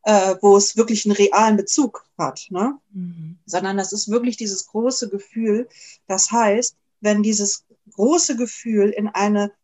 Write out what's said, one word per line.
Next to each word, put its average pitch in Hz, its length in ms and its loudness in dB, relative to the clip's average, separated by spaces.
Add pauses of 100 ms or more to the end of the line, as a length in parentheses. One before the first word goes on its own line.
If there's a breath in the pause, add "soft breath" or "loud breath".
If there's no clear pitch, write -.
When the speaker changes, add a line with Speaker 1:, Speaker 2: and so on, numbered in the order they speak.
Speaker 1:
äh, 190 380 4
wo 202 160 8
es 202 200 2
wirklich 220 300 0
einen 208 80 2
realen 202 420 4
Bezug 214 480 -2 (140)
hat, 143 320 -6
ne? 214 280 -4 (140)
Speaker 2:
Mhm. 175 540 -12
Speaker 1:
Sondern 196 300 -4
das 190 160 -4
ist 208 160 -8
wirklich 233 280 -2
dieses 196 300 -8
große 240 440 -4
Gefühl. 220 580 -4 (400 loud breath)
Das 190 240 -2
heißt, 226 440 0 (240)
wenn 208 220 0
dieses 208 420 -2 (280)
große 285 440 0
Gefühl 220 540 -2
in 208 180 -4
eine 208 440 -2 (120)